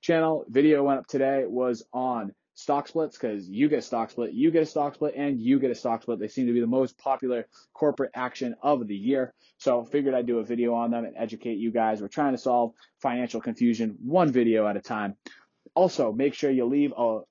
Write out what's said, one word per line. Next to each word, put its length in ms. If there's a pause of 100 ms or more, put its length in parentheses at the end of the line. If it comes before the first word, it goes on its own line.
channel. 480
Video 340
went 180
up 60
today, 400
was 460
on 420 (200)
stock 340
splits, 280
'cause 320
you 200
get 100
a 40
stock 280
split, 220
you 180
get 140
a 20
stock 280
split, 200
and 260
you 200
get 100
a 60
stock 260
split. 160
They 80
seem 220
to 40
be 60
the 80
most 320
popular 480 (260)
corporate 420
action 460
of 280
the 80
year. 360 (260)
So 260
figured 280
I'd 140
do 140
a 40
video 300
on 160
them 140
and 120
educate 420
you 120
guys. 320
We're 60
trying 240
to 60
solve 360 (260)
financial 400
confusion 600
one 300
video 340
at 100
a 40
time. 360 (600)
Also, 360
make 220
sure 160
you 140
leave 320
a 240 (100)